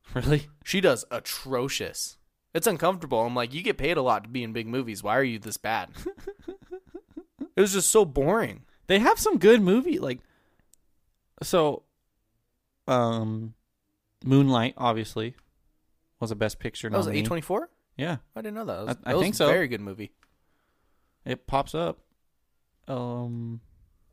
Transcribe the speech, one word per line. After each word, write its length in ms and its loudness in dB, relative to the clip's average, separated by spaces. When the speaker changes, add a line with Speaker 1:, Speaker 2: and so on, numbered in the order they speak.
Speaker 1:
Really? 320 2
Speaker 2:
She 180 -2
does 300 -2
atrocious. 1080 -6
It's 140 0
uncomfortable. 580 0
I'm 80 -4
like, 180 -2
"You 100 -6
get 160 -2
paid 180 0
a 60 2
lot 200 2
to 80 -16
be 140 -4
in 80 -8
big 160 -6
movies. 340 -6
Why 160 2
are 60 4
you 160 -4
this 160 -10
bad?" 400 -4
Speaker 1:
<laughs> 500 -12
Speaker 2:
It 40 6
was 120 2
just 180 0
so 140 6
boring. 580 0
Speaker 1:
They 120 6
have 200 4
some 200 2
good 240 8
movie, 360 2
like, 220 -6
so, 400 2
um, 680 0
Moonlight, 520 6
obviously, 580 -2
was 100 -4
a 60 -6
Best 220 0
Picture 320 -8
Speaker 2:
That 60 2
was 100 0
Speaker 1:
nominee. 160 -2
Speaker 2:
A 40 -2
twenty-four? 440 -4
Speaker 1:
Yeah. 220 -4
Speaker 2:
I 80 -10
didn't 140 -10
know 100 -8
that. 100 -6
That 100 -8
was, 180 -4
Speaker 1:
I, 60 -4
I 20 0
Speaker 2:
that 40 4
was 80 2
Speaker 1:
think 120 0
so. 100 4
Speaker 2:
a 60 6
very 160 2
good 120 -6
movie. 320 -12
Speaker 1:
It 220 -8
pops 280 -2
up. 260 -4
Um, 720 -8